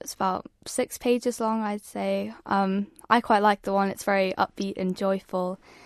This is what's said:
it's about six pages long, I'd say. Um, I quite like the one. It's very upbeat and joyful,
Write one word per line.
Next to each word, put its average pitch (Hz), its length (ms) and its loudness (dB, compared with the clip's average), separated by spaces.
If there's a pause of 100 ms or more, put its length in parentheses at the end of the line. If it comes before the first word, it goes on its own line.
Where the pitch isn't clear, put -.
it's - 120 -12
about 190 340 -2 (180)
six - 320 -4
pages 247 420 0
long, 220 220 0
I'd 208 240 -4
say. 196 480 -4 (120)
Um, 196 420 2 (220)
I 226 120 6
quite 208 200 4
like 208 200 4
the 202 100 -4
one. 196 160 2
It's - 160 -6
very 196 340 2
upbeat 196 380 -2
and 185 220 -2
joyful, 190 640 -2 (240)